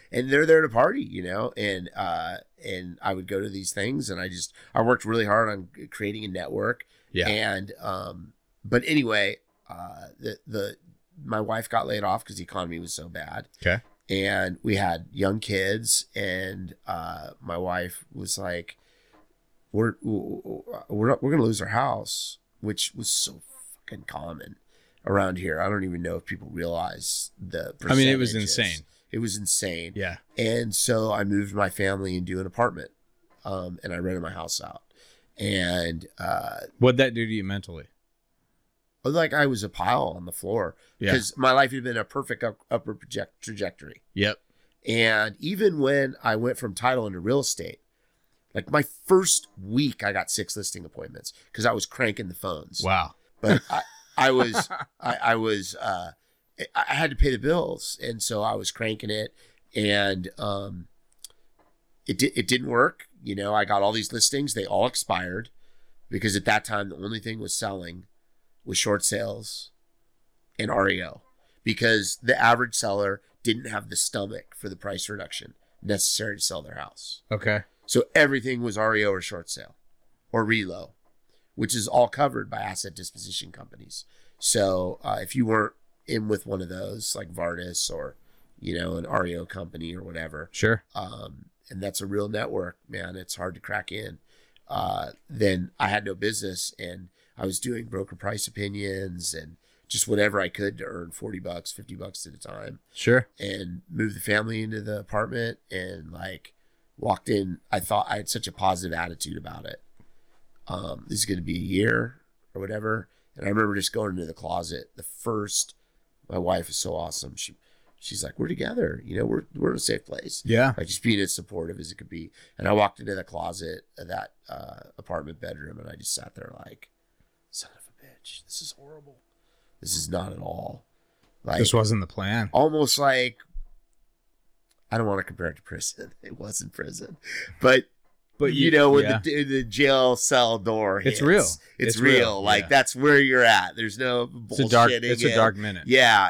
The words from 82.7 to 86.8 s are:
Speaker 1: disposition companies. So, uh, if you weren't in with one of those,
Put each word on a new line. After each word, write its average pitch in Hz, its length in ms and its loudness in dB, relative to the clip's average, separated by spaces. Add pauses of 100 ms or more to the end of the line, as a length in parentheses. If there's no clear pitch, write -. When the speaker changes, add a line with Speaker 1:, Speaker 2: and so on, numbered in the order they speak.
Speaker 1:
disposition - 560 -12
companies. - 540 -18 (340)
So, 92 640 2
uh, 104 180 -2
if - 140 -10
you 127 120 2
weren't 110 260 2 (340)
in 113 200 -2
with 104 180 0
one 101 160 -4
of 87 80 -10
those, 98 460 -6